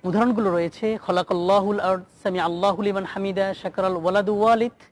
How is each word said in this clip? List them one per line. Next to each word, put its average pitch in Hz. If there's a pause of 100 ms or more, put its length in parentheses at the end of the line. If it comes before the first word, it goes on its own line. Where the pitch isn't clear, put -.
উদাহরণগুলো 214
রয়েছে, 170 (180)
খলাকাল্লাহুল 190
আরদ, 185 (180)
সামিআল্লাহু 180
লিমান 196
হামিদা, 196 (160)
শাকারাল 185
ওয়ালাদু 190
ওয়ালিদ 226 (180)